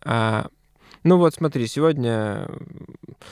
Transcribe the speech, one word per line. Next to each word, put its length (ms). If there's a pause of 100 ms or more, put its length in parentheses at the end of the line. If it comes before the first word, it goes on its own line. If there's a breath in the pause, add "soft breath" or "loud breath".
а, 440 (560 loud breath)
ну 140
вот 160
смотри, 320
сегодня, 840
м, 480 (360 loud breath)